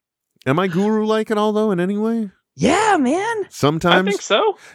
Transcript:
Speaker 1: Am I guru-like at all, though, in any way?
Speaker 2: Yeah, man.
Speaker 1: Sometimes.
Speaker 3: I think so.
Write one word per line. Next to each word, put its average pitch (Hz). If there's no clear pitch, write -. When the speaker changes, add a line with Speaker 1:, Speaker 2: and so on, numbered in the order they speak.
Speaker 1:
Am 143
I 196
guru-like 214
at 208
all, 214
though, 214
in 170
any 196
way? 220
Speaker 2:
Yeah, 370
man. 381
Speaker 1:
Sometimes. 175
Speaker 3:
I -
think 196
so. -